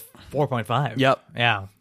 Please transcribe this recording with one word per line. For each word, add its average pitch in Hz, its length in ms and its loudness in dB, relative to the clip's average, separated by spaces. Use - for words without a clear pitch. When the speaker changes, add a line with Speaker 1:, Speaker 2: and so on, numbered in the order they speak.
Speaker 1:
four 139 180 0
point 117 200 -4
five. 123 320 0
Speaker 2:
Yep. 131 200 4
Speaker 1:
Yeah. 110 300 0